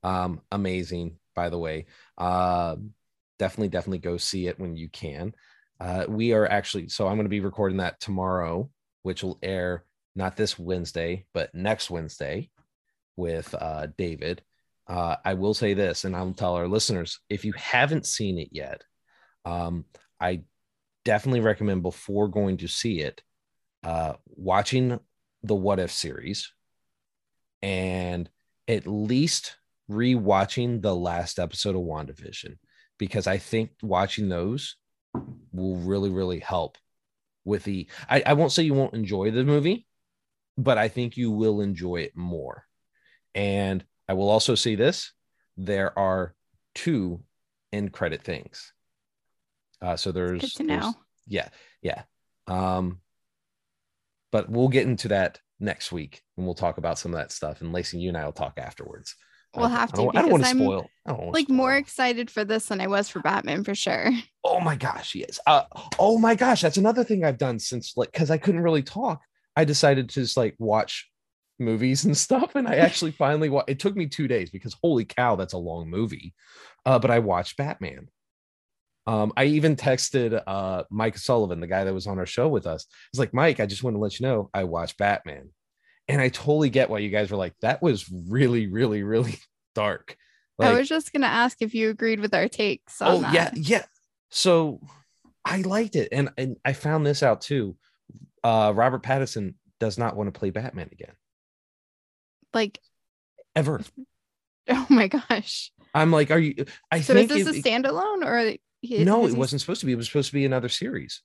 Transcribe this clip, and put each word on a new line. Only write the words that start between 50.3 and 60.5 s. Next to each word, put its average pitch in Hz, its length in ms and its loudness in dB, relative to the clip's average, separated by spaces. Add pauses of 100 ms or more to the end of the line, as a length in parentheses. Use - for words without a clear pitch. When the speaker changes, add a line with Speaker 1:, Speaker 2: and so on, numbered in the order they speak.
Speaker 2:
Good 262 120 -6
to - 100 -6
Speaker 1:
there's 294 200 -2
Speaker 2:
know. 226 100 -4 (320)
Speaker 1:
yeah, - 220 -4 (340)
yeah. - 200 -6 (440)
Um, 92 540 -2 (1300)
but 107 180 0
we'll 120 200 4
get 131 180 4
into 120 220 -2
that 95 320 0 (200)
next 98 320 -6
week, 76 300 -10 (140)
and 90 100 -6
we'll 87 80 -4
talk 85 240 -2
about 82 200 -4
some 87 140 -8
of 82 60 -4
that - 140 -8
stuff. 73 280 -8
And 82 120 -8
Lacey, 90 260 -6
you 90 100 -4
and 87 80 -4
I 78 80 -6
will 76 80 -6
talk - 260 -8
afterwards. - 560 -16 (400)
Speaker 2:
We'll 233 120 0
Speaker 1:
I, 240 40 4
Speaker 2:
have 233 220 0
Speaker 1:
I - 40 -6
don't, 240 160 4
Speaker 2:
to, - 60 4
Speaker 1:
I - 40 6
don't 330 80 6
wanna 160 140 8
Speaker 2:
because 254 80 4